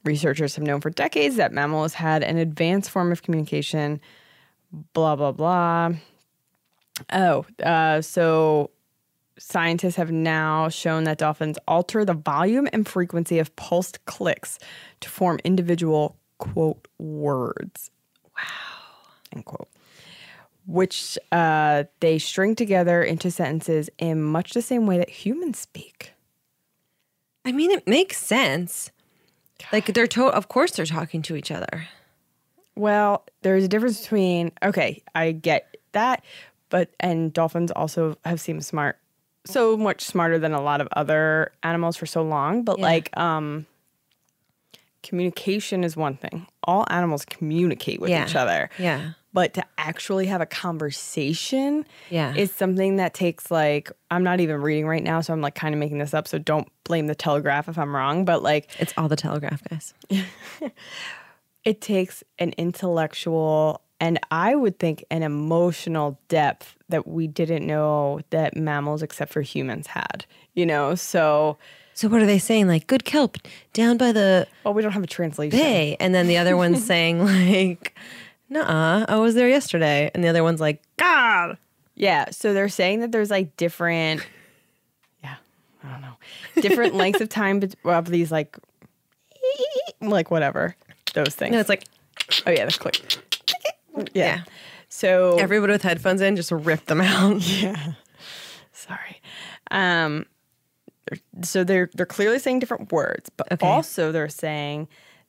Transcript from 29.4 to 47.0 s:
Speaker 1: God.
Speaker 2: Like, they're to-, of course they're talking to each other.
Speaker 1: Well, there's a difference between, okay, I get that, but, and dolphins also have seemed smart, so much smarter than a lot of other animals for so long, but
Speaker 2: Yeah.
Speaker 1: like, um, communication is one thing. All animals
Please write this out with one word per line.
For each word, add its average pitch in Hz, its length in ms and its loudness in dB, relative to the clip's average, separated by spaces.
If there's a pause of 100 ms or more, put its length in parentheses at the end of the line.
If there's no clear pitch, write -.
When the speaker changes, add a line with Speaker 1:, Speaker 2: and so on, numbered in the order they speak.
Speaker 1:
God. - 140 -20
Speaker 2:
Like, 214 140 2
they're 233 200 2
to-, 240 220 2
of 202 200 0
course 302 240 2
they're 160 140 -2
talking 160 360 -4
to 160 120 -8
each 143 160 -8
other. 160 380 -8 (880)
Speaker 1:
Well, 208 480 2 (180)
there's 190 220 4
a 185 40 0
difference 214 340 0
between, 175 500 0 (100)
okay, 170 400 0 (140)
I 165 160 2
get 160 440 -2 (160)
that, 233 320 0 (460)
but, 175 200 0 (100)
and 165 320 -2
dolphins 170 400 -2
also 160 520 -2
have 165 160 -4
seemed 156 240 -8
smart, 147 340 -4 (480)
so 226 300 2
much 214 260 -2
smarter 165 360 0
than 156 140 0
a 143 100 -2
lot 143 180 0
of 139 120 -2
other 156 580 0 (140)
animals 170 320 -2
for 160 100 -10
so 165 160 -2
long, 156 400 -2
but 214 160 -2
Speaker 2:
Yeah. 190 60 -2
Speaker 1:
like, 165 320 0
um, 156 500 -4 (1400)
communication 185 840 -4
is 160 120 -4
one 147 200 -4
thing. - 300 -12 (180)
All 190 240 2
animals 170 360 -2